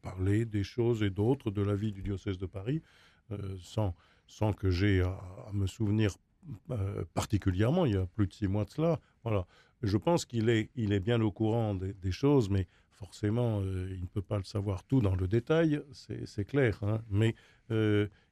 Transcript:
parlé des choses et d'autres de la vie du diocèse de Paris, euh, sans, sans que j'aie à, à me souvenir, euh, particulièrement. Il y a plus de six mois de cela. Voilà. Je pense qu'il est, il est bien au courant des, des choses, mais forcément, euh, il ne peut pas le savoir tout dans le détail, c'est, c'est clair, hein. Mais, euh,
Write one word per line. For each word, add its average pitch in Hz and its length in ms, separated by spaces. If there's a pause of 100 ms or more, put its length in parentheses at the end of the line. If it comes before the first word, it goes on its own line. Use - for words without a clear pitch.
parlé 95 440
des 104 180
choses 117 380
et 104 80
d'autres 110 400
de 101 120
la 101 140
vie 104 180
du 98 100
diocèse 98 340
de 95 80
Paris, 110 360 (500)
euh, 98 300
sans, 95 340 (320)
sans 107 240
que 95 180
j'aie 95 300
à, 90 180 (300)
à 98 60
me 98 120
souvenir, 104 480 (560)
euh, 101 440
particulièrement. 107 720
Il 113 80
y 98 40
a 92 80
plus 98 220
de - 60
six 104 140
mois 101 180
de - 40
cela. 160 300 (240)
Voilà. 104 240 (340)
Je 104 160
pense 170 280
qu'il 113 240
est, 110 260
il 110 160
est 101 80
bien 113 220
au 110 100
courant 110 420
des, 95 200
des 95 180
choses, 135 380
mais 95 180 (220)
forcément, 107 720
euh, 95 280
il 95 120
ne 90 60
peut - 140
pas 107 160
le 98 60
savoir 98 400
tout 135 180
dans 95 140
le 92 120
détail, 147 540 (120)
c'est, - 340
c'est - 180
clair, 131 380
hein. 110 260
Mais, 107 240 (380)
euh, 107 360 (240)